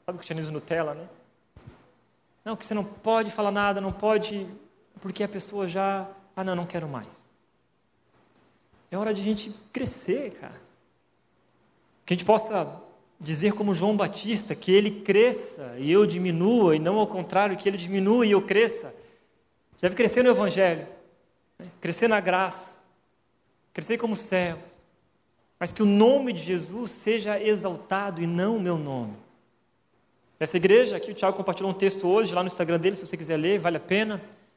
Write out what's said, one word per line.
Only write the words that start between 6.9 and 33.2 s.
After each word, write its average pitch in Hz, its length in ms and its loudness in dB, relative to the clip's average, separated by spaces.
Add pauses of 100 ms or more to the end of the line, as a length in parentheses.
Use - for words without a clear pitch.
É 175 80 -8
hora 214 160 -2
de 196 100 -4
a - 20 -4
gente 214 280 -2 (200)
crescer, 247 600 -4
cara. - 280 -18 (1400)
Que - 80 -2
a 180 40 2
gente 175 100 -6
possa 208 540 2 (380)
dizer 160 340 -2
como 208 200 -2
João 196 240 0
Batista, 202 560 -4
que 185 200 0
ele 208 280 4
cresça 196 800 2
e 143 140 0
eu 202 120 8
diminua, 180 680 2
e 156 60 2
não 180 180 0
ao 208 80 2
contrário, 190 500 0
que 185 120 -2
ele 196 80 -2
diminua 196 500 2
e 208 60 4
eu 196 100 6
cresça. 208 500 0 (880)
Deve 185 140 0
crescer 247 300 4
no 247 60 8
Evangelho, 180 580 2 (680)
né? 180 140 -18 (100)
Crescer 175 280 -2
na 214 100 4
graça, 185 640 -2 (920)
crescer 196 240 -4
como 226 200 -2
servos, 175 560 -4 (840)
mas - 140 -6
que - 140 0
o - 20 6
nome 233 460 6
de 165 100 -6
Jesus 180 480 -6
seja 208 500 -2
exaltado 196 800 -2
e 170 60 -2
não 185 300 0
o 214 40 -2
meu 175 160 -2
nome. 131 380 -6 (1300)
Essa 156 160 -2
igreja, 202 400 6
aqui 190 160 -8
o - 20 -8
Thiago 196 220 0
compartilhou 190 340 -2
um 180 40 -4
texto 196 340 0
hoje 190 260 2
lá 180 80 0
no 185 60 -2
Instagram 170 320 0
dele, 190 160 0
se 190 100 -12
você 180 100 -10
quiser 160 200 -4